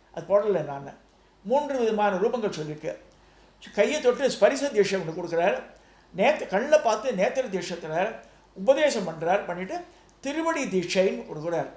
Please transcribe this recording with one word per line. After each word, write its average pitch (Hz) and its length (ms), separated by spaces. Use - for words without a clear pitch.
அது 156 140
போடல 196 360
நான். 139 300
மூன்று 269 340
விதமான 208 380
ரூபங்கள் 214 380
சொல்லியிருக்கு. 151 440
கையை 285 280
தொட்டு 254 260
ஸ்பரிச 269 420
தீட்சை 196 280
ஒண்ணு 160 200
கொடுக்குறார். 175 460
நேத்து-, 226 300
கண்ணில் 294 340
பார்த்து 233 320
நேத்திர 247 340
தீட்சை 180 320
தரார். 175 360
உபதேசம் 233 540
பண்றார். 165 400
பண்ணிட்டு 190 380
திருவடி 320 460
தீட்சைன்னு 190 680
கொடுக்குறார். 156 440